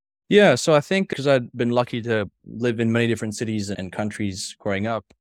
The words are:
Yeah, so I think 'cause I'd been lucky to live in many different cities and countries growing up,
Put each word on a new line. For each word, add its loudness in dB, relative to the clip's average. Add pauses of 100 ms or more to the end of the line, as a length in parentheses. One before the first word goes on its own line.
(280)
Yeah, 6
so 2
I 4
think 0
'cause -6
I'd 2
been -2
lucky -2
to 0 (160)
live -2
in 2
many 2
different -2
cities -4
and -8
countries -6
growing -4
up, -4 (180)